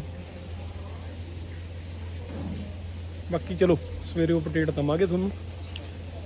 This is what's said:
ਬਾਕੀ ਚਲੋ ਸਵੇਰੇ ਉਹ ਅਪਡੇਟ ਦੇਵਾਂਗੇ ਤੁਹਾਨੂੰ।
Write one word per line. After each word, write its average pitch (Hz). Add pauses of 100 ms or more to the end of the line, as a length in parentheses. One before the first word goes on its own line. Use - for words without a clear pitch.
(3250)
ਬਾਕੀ 170
ਚਲੋ 175 (360)
ਸਵੇਰੇ 165
ਉਹ 165
ਅਪਡੇਟ 156
ਦੇਵਾਂਗੇ 151
ਤੁਹਾਨੂੰ। 185 (960)